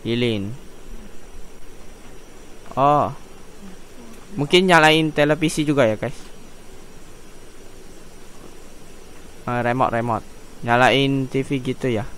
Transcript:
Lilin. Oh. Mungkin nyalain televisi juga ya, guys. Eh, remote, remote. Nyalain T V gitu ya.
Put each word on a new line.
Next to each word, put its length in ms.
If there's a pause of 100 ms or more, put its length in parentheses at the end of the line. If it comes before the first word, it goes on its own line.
Lilin. 480 (2250)
Oh. 400 (1200)
Mungkin 320
nyalain 480
televisi 480
juga 240
ya, 80
guys. 220 (3250)
Eh, 160
remote, 320
remote. 320 (400)
Nyalain 640
T 160
V 40 (120)
gitu 240
ya. 160 (160)